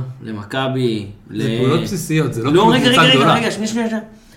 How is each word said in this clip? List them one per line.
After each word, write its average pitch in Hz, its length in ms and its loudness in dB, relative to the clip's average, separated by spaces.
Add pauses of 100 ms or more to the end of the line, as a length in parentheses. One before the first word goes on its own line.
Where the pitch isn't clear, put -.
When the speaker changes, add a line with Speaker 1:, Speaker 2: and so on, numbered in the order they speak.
(220)
Speaker 1:
למכבי, 113 840 -4 (240)
Speaker 2:
זה 107 180 -4
Speaker 1:
ל- 113 100 -2
Speaker 2:
פעולות 143 240 2
בסיסיות, 156 520 -2
זה 113 100 -4
לא 139 80 2
Speaker 1:
לא, 175 100 6
Speaker 2:
כמו 226 80 6
Speaker 1:
רגע, 247 140 2
Speaker 2:
קבוצה 247 160 4
Speaker 1:
רגע, 254 100 4
רגע, 262 80 4
Speaker 2:
גדולה. - 160 4
Speaker 1:
רגע, 226 160 0
שנייה, 202 180 -6
שנייה, 226 200 -2
שנייה. 220 140 -4 (340)